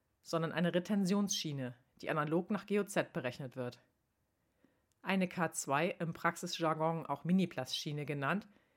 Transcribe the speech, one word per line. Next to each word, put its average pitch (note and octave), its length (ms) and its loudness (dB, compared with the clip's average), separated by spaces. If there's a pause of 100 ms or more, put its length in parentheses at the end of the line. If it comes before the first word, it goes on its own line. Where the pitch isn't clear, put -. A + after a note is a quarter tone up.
(240)
sondern E3 280 -2
eine E3+ 220 2
Retentionsschiene, F3+ 1000 0 (260)
die - 80 -8
analog D#3 400 0
nach G#3 160 -2
G G3+ 140 2
O G3+ 40 2
Z F3+ 300 -2
berechnet B2+ 420 -4
wird. B2 280 -6 (1200)
Eine F#3 260 2
K E3+ 240 0
zwei, D3 380 0 (100)
im E3 140 -2
Praxisjargon E3 920 0
auch - 180 -6
Miniplas-Schiene D#3 800 0
genannt, D3 420 -2 (300)